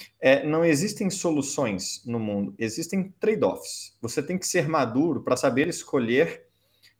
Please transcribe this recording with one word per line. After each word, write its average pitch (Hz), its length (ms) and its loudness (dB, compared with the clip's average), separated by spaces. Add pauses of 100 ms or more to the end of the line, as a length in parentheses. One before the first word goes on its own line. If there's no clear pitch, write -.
(200)
é, 139 260 6
não 156 180 2
existem 180 460 2
soluções 139 960 -2
no 117 140 -4
mundo, 104 380 -2
existem 165 600 -4
trade-offs. - 840 -2
Você 117 200 -4
tem 180 160 -4
que 180 100 -6
ser 170 200 0
maduro 139 560 0
pra 123 140 2
saber 135 300 2
escolher 139 800 0 (520)